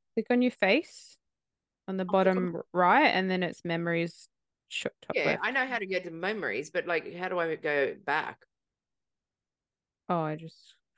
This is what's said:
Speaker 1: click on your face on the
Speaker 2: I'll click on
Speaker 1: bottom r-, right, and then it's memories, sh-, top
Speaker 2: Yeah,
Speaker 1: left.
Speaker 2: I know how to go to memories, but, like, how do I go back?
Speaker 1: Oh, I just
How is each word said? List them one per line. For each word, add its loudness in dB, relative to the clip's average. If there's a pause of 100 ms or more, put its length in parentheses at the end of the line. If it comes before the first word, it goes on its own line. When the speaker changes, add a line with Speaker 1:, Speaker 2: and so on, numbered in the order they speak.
(140)
Speaker 1:
click -2
on 4
your 4
face 0 (720)
on -4
the -2
Speaker 2:
I'll -2
click 4
on 6
Speaker 1:
bottom -2
r-, -8 (100)
right, 6
and 2
then 0
it's -6
memories, -2 (400)
sh-, -6 (180)
top -6
Speaker 2:
Yeah, 0
Speaker 1:
left. 0
Speaker 2:
I -2
know -2
how -6
to -4
go -2
to -6
memories, -4
but, -4
like, -4
how -6
do -2
I 0
go 0 (100)
back? -4 (1700)
Speaker 1:
Oh, 2
I -4
just -18 (240)